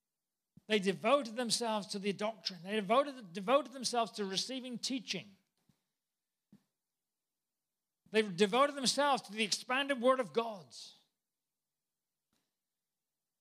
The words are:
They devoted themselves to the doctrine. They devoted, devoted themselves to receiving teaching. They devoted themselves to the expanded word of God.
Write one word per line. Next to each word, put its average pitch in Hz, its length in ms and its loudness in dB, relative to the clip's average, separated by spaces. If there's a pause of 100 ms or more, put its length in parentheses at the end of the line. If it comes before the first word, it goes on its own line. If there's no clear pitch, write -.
(680)
They 220 120 4
devoted 214 580 2
themselves 220 520 -2
to 208 100 -6
the 196 140 -2
doctrine. 214 500 -6
They 190 120 -6
devoted, 233 580 0
devoted 220 400 2
themselves 240 400 -2
to 208 140 -4
receiving 240 500 -4
teaching. 208 480 -6 (2750)
They 208 100 4
devoted 214 560 2
themselves 269 460 2
to - 100 -18
the 220 120 0
expanded 262 580 -2
word 262 180 6
of 175 140 -4
God. 220 320 -4 (2750)